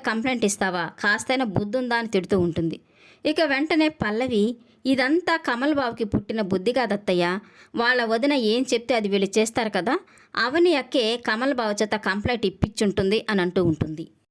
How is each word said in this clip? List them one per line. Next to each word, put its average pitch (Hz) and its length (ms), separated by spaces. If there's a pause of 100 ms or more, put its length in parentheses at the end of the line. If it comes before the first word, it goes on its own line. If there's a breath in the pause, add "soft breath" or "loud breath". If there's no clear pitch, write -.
కంప్లైంట్ 226 360
ఇస్తావా? 185 400 (160)
కాస్తైనా 233 460 (100)
బుద్ధి 208 220
ఉందా?" 240 180
అని 233 120
తిడుతూ 190 300
ఉంటుంది. 165 380 (500 soft breath)
ఇక 302 160
వెంటనే 311 460
పల్లవి, 226 560 (420 soft breath)
"ఇదంతా 277 500
కమల్ 285 380
బాబుకి 240 300
పుట్టిన 214 360
బుద్ధి 190 320
కాదత్తయ్య, 202 520 (520 loud breath)
వాళ్ళ 240 280
వదిన 233 300 (140)
ఏం 233 140
చెప్తే 240 320
అది 214 140
వీళ్ళు 196 300
చేస్తారు 220 320
కదా, 202 260 (400 soft breath)
అవని 311 380
అక్కే 254 320 (100)
కమల్ 240 380
బాబు 214 280
చేత 214 140
కంప్లైంట్ 208 500
ఇప్పించుంటుంది" 202 760 (100)
అని 196 120
అంటూ 180 220
ఉంటుంది. 156 420 (240)